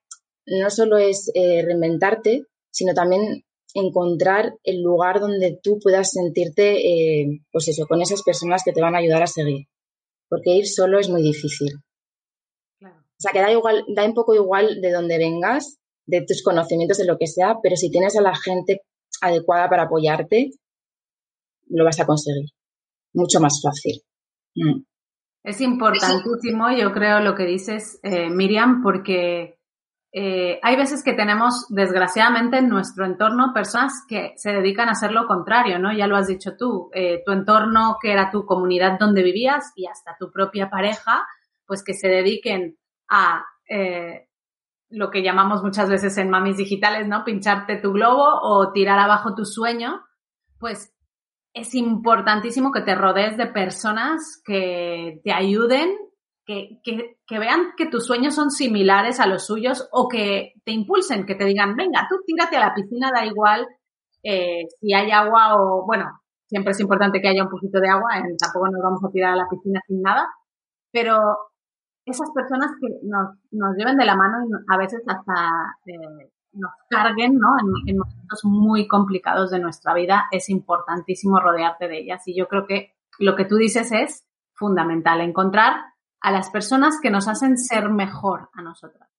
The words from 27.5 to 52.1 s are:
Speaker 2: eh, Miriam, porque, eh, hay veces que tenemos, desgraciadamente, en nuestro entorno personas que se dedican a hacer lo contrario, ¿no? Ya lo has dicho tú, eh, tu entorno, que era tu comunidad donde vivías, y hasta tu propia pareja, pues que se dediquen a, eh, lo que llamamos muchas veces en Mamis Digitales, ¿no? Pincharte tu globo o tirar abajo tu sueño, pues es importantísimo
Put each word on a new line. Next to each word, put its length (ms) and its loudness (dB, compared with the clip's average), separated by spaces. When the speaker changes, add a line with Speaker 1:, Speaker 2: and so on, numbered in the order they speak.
Speaker 2:
eh, 260 -2
Miriam, 520 2
porque, 760 -2
eh, 480 -4
hay 160 4
veces 260 -2
que 100 0
tenemos, 560 0
desgraciadamente, 920 2
en 100 4
nuestro 360 -2
entorno 480 0
personas 400 -2
que 300 -8
se 160 -6
dedican 340 0
a 60 0
hacer 180 -2
lo 160 0
contrario, 520 2
¿no? 120 0
Ya 160 0
lo 80 2
has 120 2
dicho 300 -6
tú, 360 -4
eh, 320 -2
tu 80 -2
entorno, 680 2
que 100 0
era 200 2
tu 140 -2
comunidad 540 2
donde 240 4
vivías, 520 0
y 120 -10
hasta 320 -18
tu 120 -14
propia 380 -4
pareja, 560 -2
pues 180 -8
que 100 -6
se 140 -4
dediquen 720 0
a, 340 2
eh, 580 -6
lo 200 -6
que 140 -2
llamamos 400 2
muchas 260 -2
veces 280 -2
en 120 0
Mamis 280 0
Digitales, 500 -2
¿no? 180 -4
Pincharte 520 -2
tu 140 -2
globo 340 4
o 280 4
tirar 280 2
abajo 360 2
tu 100 -4
sueño, 580 -6
pues 340 -12
es 200 -10
importantísimo 960 0